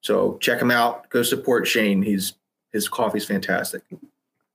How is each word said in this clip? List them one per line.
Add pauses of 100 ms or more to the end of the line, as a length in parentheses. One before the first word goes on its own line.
So
check
him
out.
Go
support
Shane.
He's, (380)
his
coffee's
fantastic. (720)